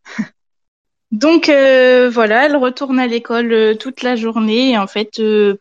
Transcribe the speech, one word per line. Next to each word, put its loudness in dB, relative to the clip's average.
<laughs> -12
Donc, 0
euh, 4
voilà, 2
elle 0
retourne -4
à -2
l'école, -4
euh, 2
toute -12
la -2
journée. -2
Et 0
en -2
fait, -8
euh, 2